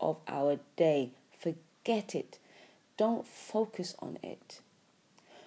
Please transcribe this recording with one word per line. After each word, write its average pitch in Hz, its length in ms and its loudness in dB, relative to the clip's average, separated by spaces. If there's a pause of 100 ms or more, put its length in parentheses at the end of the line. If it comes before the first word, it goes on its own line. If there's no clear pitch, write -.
of 156 260 0
our 143 320 2 (160)
day. 143 380 4 (260)
Forget 202 760 -4
it. - 220 -8 (580)
Don't 226 280 2
focus - 760 -4
on - 200 -8
it. - 400 -14 (880)